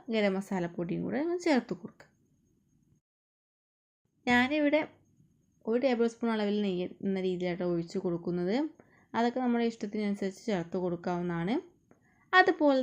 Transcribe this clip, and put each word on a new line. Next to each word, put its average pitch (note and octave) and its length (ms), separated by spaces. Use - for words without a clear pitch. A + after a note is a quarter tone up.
ഗരം G#3 220
മസാലപ്പൊടിയും F3 680
കൂടെ G3+ 180
ഒന്ന് F4 240
ചേർത്ത് B3 280
കൊടുക്കുക. - 320
ഞാനിവിടെ C#4+ 560
ഒരു A#3 180
ടേബിൾ A#3+ 260
സ്പൂൺ A3+ 240
അളവിൽ G#3 300
നെയ്യ് F3+ 260
എന്ന F#3+ 140
രീതിയിലാട്ടോ F3+ 520
ഒഴിച്ച് E3+ 260
കൊടുക്കുന്നത്. F3 580
അതൊക്കെ A#3+ 260
നമ്മുടെ A#3 280
ഇഷ്ടത്തിനനുസരിച്ച് G#3 800
ചേർത്ത് F3+ 320
കൊടുക്കാവുന്നതാണ്. F3 760
അതുപോലെ D#4+ 500